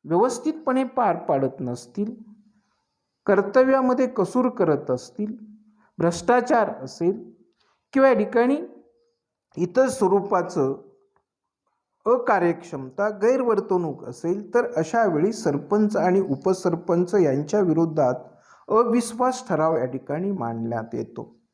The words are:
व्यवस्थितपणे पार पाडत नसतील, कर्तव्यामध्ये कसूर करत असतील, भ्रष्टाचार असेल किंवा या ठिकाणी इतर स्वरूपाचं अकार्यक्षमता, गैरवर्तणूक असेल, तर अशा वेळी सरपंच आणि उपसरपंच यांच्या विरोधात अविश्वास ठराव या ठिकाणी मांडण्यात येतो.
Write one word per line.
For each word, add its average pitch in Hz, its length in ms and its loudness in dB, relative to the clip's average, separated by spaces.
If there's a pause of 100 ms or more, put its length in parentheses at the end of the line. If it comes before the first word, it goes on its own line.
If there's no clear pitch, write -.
व्यवस्थितपणे 254 800 0
पार 233 320 0
पाडत 135 440 -2
नसतील, 123 540 -8 (1120)
कर्तव्यामध्ये 254 800 4
कसूर 247 420 0
करत 160 420 0
असतील, - 460 -6 (640)
भ्रष्टाचार 233 720 2 (120)
असेल 170 500 -4 (600)
किंवा 269 160 6
या 247 60 6
ठिकाणी 233 420 2 (1000)
इतर 180 320 2
स्वरूपाचं 180 880 0 (1300)
अकार्यक्षमता, 175 1040 0
गैरवर्तणूक 202 960 0
असेल, 185 500 -6
तर 240 120 2 (100)
अशा 220 280 0
वेळी 175 280 2
सरपंच 208 640 0
आणि 185 240 2
उपसरपंच 175 920 -2
यांच्या 156 460 2
विरोधात 156 540 2 (540)
अविश्वास 240 800 0
ठराव 160 280 2
या 123 80 0
ठिकाणी 139 460 -6
मांडण्यात 117 640 -6
येतो. 113 420 -10 (180)